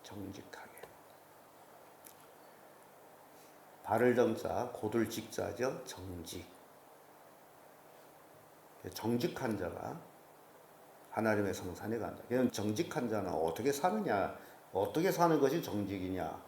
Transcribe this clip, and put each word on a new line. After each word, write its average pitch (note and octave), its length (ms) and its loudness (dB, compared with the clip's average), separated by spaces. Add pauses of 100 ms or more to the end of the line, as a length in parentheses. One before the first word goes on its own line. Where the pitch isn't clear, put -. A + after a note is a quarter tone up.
정직하게. - 640 -12 (3250)
발을 A#2 320 6
정자, A2+ 580 2
고들 A2+ 360 0
직자죠. B2 760 -4
정직. F2+ 600 -10 (2500)
정직한 A#2 640 0
자가 A#2 420 -4 (1120)
하나님의 G#2 420 2
성산에 G2+ 460 -6
간다. F2+ 280 -6
그럼 B2 240 4
정직한 A2 580 -2
자는 G2+ 220 0
어떻게 E2 400 2
사느냐? D3+ 640 2 (380)
어떻게 D3+ 380 2
사는 E3 280 6
것이 C#3 220 4
정직이냐? F#2 880 -2